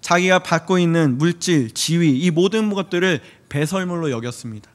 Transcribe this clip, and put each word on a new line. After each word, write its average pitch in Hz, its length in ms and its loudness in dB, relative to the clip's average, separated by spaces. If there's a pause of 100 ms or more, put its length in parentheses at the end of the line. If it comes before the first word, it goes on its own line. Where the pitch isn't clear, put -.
자기가 180 380 2
받고 180 400 0
있는 165 400 2
물질, 165 520 0
지위, 160 460 2
이 175 140 0
모든 202 420 0
것들을 180 480 -2 (260)
배설물로 170 600 -4
여겼습니다. 117 640 -10